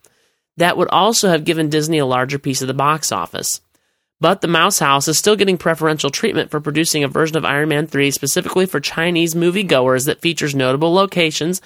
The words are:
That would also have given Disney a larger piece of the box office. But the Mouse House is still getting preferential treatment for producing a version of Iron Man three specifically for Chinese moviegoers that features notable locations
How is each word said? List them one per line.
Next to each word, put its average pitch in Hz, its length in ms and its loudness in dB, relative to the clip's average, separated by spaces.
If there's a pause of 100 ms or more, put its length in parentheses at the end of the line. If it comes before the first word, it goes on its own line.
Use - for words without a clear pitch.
(580)
That 175 180 2
would 175 140 2
also 190 400 2
have 160 160 2
given 160 240 0
Disney 156 260 0
a 147 80 2
larger 131 340 -2
piece 135 220 -4
of 131 80 -4
the 131 60 -4
box 147 360 0
office. - 520 -6 (580)
But 175 220 2
the 165 60 0
Mouse 170 320 2
House 139 280 2
is 156 80 0
still 214 180 2
getting 196 220 2
preferential 156 540 -2
treatment - 400 -2
for 156 100 -4
producing 151 420 -2
a 139 60 0
version 156 300 0
of 135 80 -2
Iron 143 240 0
Man 151 160 0
three 139 240 0
specifically 180 560 -2
for 156 140 -2
Chinese 165 540 -2
moviegoers 165 720 2
that - 160 -2
features 156 340 -2
notable 139 380 2
locations 175 720 0